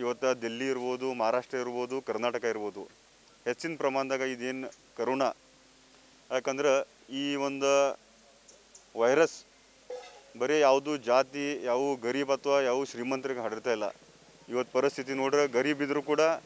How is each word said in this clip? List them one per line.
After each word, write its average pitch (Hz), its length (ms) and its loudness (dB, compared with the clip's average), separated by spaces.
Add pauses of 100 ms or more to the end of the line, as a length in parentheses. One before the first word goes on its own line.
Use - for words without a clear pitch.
ಇವತ್ತು 123 280 0 (120)
ದಿಲ್ಲಿ 117 300 -4
ಇರ್ಬೋದು, 127 340 -4 (140)
ಮಹಾರಾಷ್ಟ್ರ 123 440 0
ಇರ್ಬೋದು, 123 340 -4 (100)
ಕರ್ನಾಟಕ 117 360 -2 (100)
ಇರ್ಬೋದು, 104 280 -8 (640)
ಹೆಚ್ಚಿನ 151 360 -6
ಪ್ರಮಾಣದಾಗ 135 520 0
ಇದೇನು 131 360 -8 (260)
ಕೊರೋನಾ, 127 340 0 (1040)
ಯಾಕಂದ್ರೆ 135 380 2 (480)
ಈ 143 40 -4 (220)
ಒಂದು 139 260 0 (1300)
ವೈರಸ್ 139 360 4 (1000)
ಬರೀ 143 260 2
ಯಾವುದು 139 300 4 (140)
ಜಾತಿ, 135 360 2 (240)
ಯಾವ 120 100 2 (280)
ಗರೀಬ್ 135 300 0
ಅಥವಾ 139 200 2 (120)
ಯಾವ 131 200 0
ಶ್ರೀಮಂತರಿಗೆ 127 560 -4
ಹರಡ್ತಾ 110 320 -2
ಇಲ್ಲ. 104 100 -2 (640)
ಇವತ್ತು 123 260 -2
ಪರಿಸ್ಥಿತಿ 135 440 0
ನೋಡ್ರೆ 143 240 4 (120)
ಗರೀಬ್ 143 280 0
ಇದ್ರೂ 143 260 -2
ಕೂಡ, 147 80 2 (240)